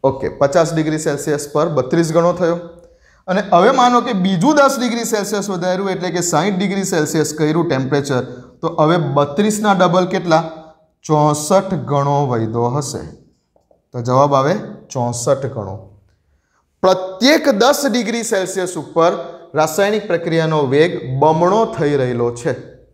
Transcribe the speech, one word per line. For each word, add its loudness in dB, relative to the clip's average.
ઓકે, 0
પચાસ 0
ડિગ્રી 0
સેલ્સિયસ -4
પર 0
બત્રીસ 0
ગણો 2
થયો. 0
અને 0
હવે 6
માનો 4
કે -4
બીજું 2
દસ 4
ડિગ્રી -2
સેલ્સિયસ -4
વધાર્યું, -2
એટલે -4
કે -2
સાઈઠ 0
ડિગ્રી -2
સેલ્સિયસ -2
કર્યું 0
ટેમ્પરેચર, -2
તો -4
હવે 4
બત્રીસના 0
ડબલ 4
કેટલા? 0
ચોસઠ 0
ગણો 0
વધ્યો -2
હશે. -4
તો -8
જવાબ 2
આવે 2
ચોસઠ -2
ગણો. -8
પ્રત્યેક 2
દસ 2
ડિગ્રી -2
સેલ્સિયસ -4
ઉપર 0
રાસાયણિક 0
પ્રક્રિયાનો 0
વેગ 0
બમણો 4
થઈ -2
રહેલો -2
છે. -4